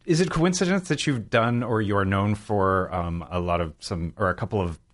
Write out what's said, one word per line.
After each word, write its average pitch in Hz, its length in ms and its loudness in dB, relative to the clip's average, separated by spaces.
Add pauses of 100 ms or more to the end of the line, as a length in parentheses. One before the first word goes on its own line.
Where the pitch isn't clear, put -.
is 165 140 2
it 185 100 2
coincidence 180 600 0
that 151 180 -2
you've 120 220 -2
done, 117 340 2
or 110 180 0
you're 101 220 0
known 101 320 2
for, 95 580 0
um, 85 380 -4
a 90 80 -2
lot 87 220 0
of 80 180 -6
some, 85 380 -6
or 98 120 0
a 87 60 0
couple 104 240 -4
of 87 180 -2 (160)